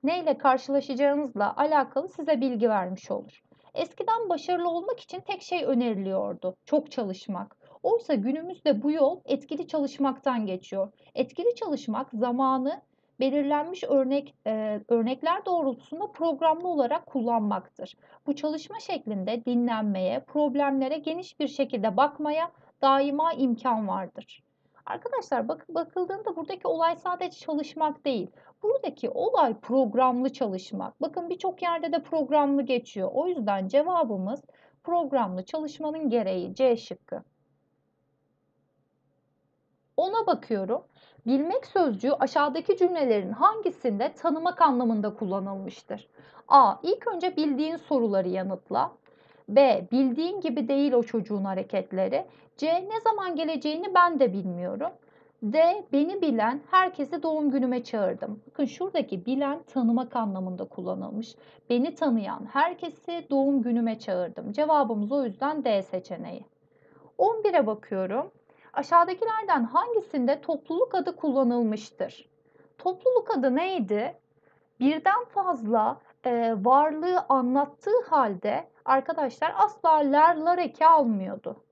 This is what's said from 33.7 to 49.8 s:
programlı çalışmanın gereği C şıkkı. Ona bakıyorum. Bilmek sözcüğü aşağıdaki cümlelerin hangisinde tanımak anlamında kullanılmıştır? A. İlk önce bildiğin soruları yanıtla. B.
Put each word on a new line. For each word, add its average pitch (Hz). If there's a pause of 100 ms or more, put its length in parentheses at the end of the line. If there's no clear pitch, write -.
programlı 262
çalışmanın 311
gereği 190
C 254
şıkkı. - (2750)
Ona 403
bakıyorum. 220 (440)
Bilmek 320
sözcüğü 269
aşağıdaki 294
cümlelerin 269
hangisinde 311
tanımak 330
anlamında 226
kullanılmıştır? 196 (400)
A. 247
İlk -
önce 359
bildiğin 302
soruları 220
yanıtla. 185 (560)
B. 208